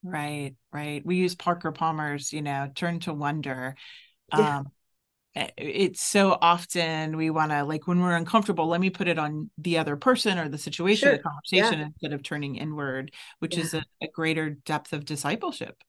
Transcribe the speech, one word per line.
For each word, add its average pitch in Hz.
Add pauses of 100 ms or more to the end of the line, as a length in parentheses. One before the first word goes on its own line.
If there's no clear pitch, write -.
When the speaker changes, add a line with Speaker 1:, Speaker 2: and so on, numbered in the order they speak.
Speaker 1:
Right, 147 (160)
right. 147
We 175
use 180
Parker 175
Palmer's, 151
you 151
know, 139
turn 170
to 170
wonder. 143 (600)
Speaker 2:
Yeah. 147
Speaker 1:
Um, 139 (640)
i-, -
it's 185
so 196
often 160
we 160
wanna, 151
like, 156
when 175
we're 180
uncomfortable, 170
let 170
me 190
put 180
it 160
on 151
the 165
other 151
person 208
or 156
the 147
situation, 202
the 247
Speaker 2:
Sure. - (280)
Yeah. 185
Speaker 1:
conversation, 220
instead 151
of 143
turning 143
inward, 143 (280)
which 165
Speaker 2:
Yeah. 165
Speaker 1:
is 160
a, 156 (180)
a 160
greater 160
depth 147
of 147
discipleship 156 (140)